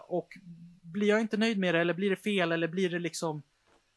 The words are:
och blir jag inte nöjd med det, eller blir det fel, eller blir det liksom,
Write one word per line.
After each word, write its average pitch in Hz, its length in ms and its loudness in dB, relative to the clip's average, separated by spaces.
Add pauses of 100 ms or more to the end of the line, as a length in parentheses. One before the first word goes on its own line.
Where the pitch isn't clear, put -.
och - 300 -6 (440)
blir 196 260 -2
jag 214 140 4
inte 220 160 -2
nöjd 220 200 2
med 180 180 2
det, 165 60 6
eller 170 120 2
blir 196 160 0
det 185 60 2
fel, 185 360 0
eller 165 160 0
blir 180 220 0
det 170 100 -2
liksom, 160 420 -4 (560)